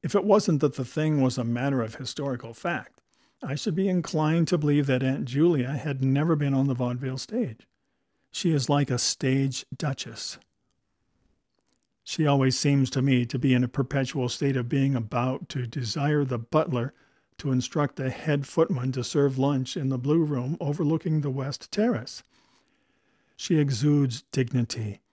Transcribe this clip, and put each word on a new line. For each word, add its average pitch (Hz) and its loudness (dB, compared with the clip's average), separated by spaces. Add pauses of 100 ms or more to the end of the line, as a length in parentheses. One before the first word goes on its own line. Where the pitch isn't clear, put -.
If - -6
it 202 2
wasn't 202 4
that 139 2
the 135 -4
thing 151 0
was 127 2
a 123 -2
matter 123 0
of 107 -6
historical 123 -8
fact, - -8 (420)
I - -6
should 156 -4
be 190 2
inclined 165 2
to 170 2
believe 147 2
that 127 2
Aunt 131 -2
Julia 139 2
had 139 -4
never 143 2
been 143 0
on 135 2
the 135 0
vaudeville 127 -4
stage. 208 -6 (600)
She - -2
is 143 0
like 143 2
a 123 0
stage 135 0 (100)
duchess. - -8 (1600)
She - -2
always 135 4
seems 139 4
to 135 0
me 127 4
to 127 -4
be 131 4
in 123 4
a 127 0
perpetual 131 -2
state 139 -2
of 123 -4
being 139 2
about 123 -2
to 127 -6
desire 143 -2
the 127 -4
butler 127 -2 (420)
to 143 -4
instruct 131 0
the 131 -4
head 143 -2
footman 131 0
to 127 -2
serve 139 0
lunch 135 0
in 131 -2
the 131 -2
blue 151 2
room 139 -2
overlooking 156 0
the 143 -2
west 135 -6
terrace. 208 -2 (1120)
She - 0
exudes 139 2 (100)
dignity. 117 -2 (120)